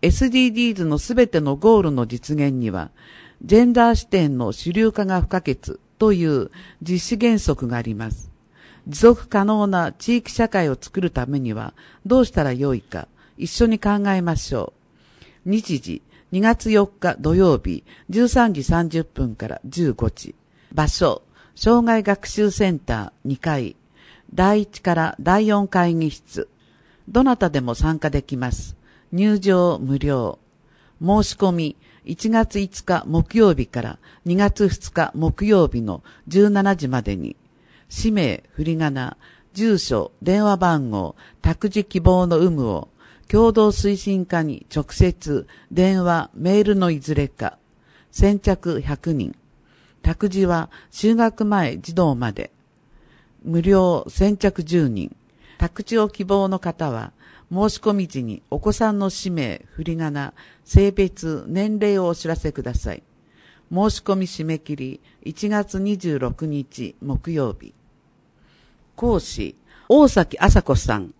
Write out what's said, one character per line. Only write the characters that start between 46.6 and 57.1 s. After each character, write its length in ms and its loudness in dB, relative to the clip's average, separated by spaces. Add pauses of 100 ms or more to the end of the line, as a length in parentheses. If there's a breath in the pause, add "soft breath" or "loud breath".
ー 40 4
ル 120 2
の 140 2
い 100 -4
ず 140 -4
れ 140 0
か。 300 -10 (520 soft breath)
先 300 2
着 400 -2
百 340 -6
人。 200 -4 (680 soft breath)
託 260 0
児 180 0
は 240 -2 (200 loud breath)
就 260 0
学 280 0
前 340 0
児 160 -14
童 200 2
ま 180 -4
で。 180 -10 (920 soft breath)
無 200 -2
料、 460 2
先 280 0
着 280 -2
十 240 0
人。 260 -6 (440 soft breath)
託 240 -4
児 160 -2
を 100 2
希 160 -8
望 240 2
の 100 -2
方 320 -6
は、 220 -8 (380 soft breath)